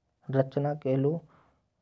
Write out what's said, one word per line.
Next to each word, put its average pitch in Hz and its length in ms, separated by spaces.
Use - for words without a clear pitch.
रचना 139 480
कह 135 200
लो 143 240